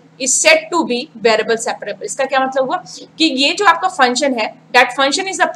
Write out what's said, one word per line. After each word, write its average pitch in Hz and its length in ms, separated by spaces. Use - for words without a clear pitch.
is 262 160
said 622 340
to 349 160
be 240 100
variable 220 380
separable। 202 400
इसका - 200
क्या 269 160
मतलब 262 260
हुआ 359 100
कि 311 60
ये 277 340
जो 415 60
आपका 349 240
फंक्शन 262 500
है, 214 100
that 254 200
function 285 360
is - 80
the 330 160